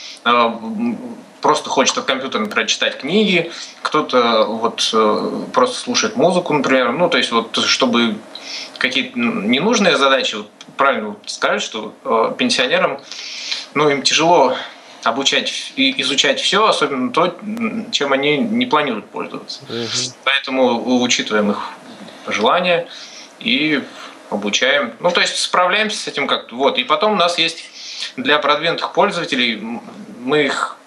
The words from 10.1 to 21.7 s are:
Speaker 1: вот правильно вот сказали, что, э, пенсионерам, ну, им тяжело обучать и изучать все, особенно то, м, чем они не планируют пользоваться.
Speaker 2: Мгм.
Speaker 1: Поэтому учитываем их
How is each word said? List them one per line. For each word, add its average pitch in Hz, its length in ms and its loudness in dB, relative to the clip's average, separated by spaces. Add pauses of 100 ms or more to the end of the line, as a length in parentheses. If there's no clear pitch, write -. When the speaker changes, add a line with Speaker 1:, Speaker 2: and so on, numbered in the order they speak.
Speaker 1:
вот 104 120 -10 (280)
правильно 120 340 2
вот 101 80 -12 (120)
сказали, 175 300 -2
что, - 340 -8 (100)
э, 117 340 2
пенсионерам, 135 640 2 (720)
ну, 147 160 4
им 139 120 0
тяжело 147 520 4 (500)
обучать 131 720 -2
и 131 260 2
изучать 143 380 2
все, 208 260 2
особенно 135 460 0
то, 165 140 2 (160)
м, 110 500 -6
чем 139 200 0
они 143 260 2
не 120 280 0
планируют 127 400 0
пользоваться. - 640 -10
Speaker 2:
Мгм. 117 200 -6 (360)
Speaker 1:
Поэтому 127 800 2
учитываем 107 500 2
их 101 60 -4 (720)